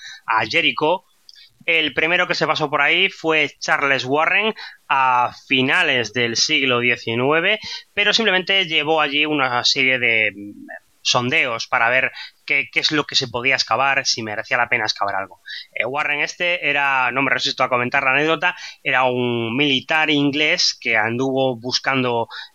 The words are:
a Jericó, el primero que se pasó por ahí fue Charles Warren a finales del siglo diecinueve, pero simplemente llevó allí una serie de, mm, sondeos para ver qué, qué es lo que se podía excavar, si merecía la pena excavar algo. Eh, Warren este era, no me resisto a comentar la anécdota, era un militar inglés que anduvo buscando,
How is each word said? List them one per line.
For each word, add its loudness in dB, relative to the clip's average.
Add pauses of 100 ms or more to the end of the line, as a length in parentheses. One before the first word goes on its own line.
(280)
a 2
Jericó, 0 (600)
el 0
primero 2
que -2
se 0
pasó 0
por 0
ahí 2
fue 0
Charles 0
Warren 0 (320)
a 2 (120)
finales 2
del -2
siglo 2
diecinueve, 0 (340)
pero 2
simplemente 2
llevó 0
allí 0
una 0
serie 2
de, 2
mm, -16 (360)
sondeos 0
para 2
ver 2 (340)
qué, -2
qué -2
es 0
lo 2
que -8
se 0
podía 0
excavar, 0
si -2
merecía -4
la 2
pena 0
excavar -2
algo. -6 (340)
Eh, -4
Warren -2
este -2
era, 0
no -2
me 0
resisto -2
a 0
comentar 0
la 2
anécdota, 0 (280)
era 2
un 0
militar 0
inglés 2
que 0
anduvo 0
buscando, -2 (280)